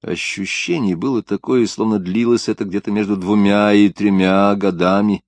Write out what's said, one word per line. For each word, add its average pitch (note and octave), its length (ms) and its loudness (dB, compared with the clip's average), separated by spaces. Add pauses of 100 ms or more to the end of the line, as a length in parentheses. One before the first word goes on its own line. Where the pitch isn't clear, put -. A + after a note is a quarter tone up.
Ощущение G2 920 -4
было A2+ 280 -4
такое, A#2+ 420 -2
словно G#2+ 320 -2
длилось A2 520 0
это A2 160 -4
где-то G2 260 -6
между G2+ 260 -2
двумя G#2 560 2
и G#2 160 6
тремя G2 680 2
годами F#2+ 720 0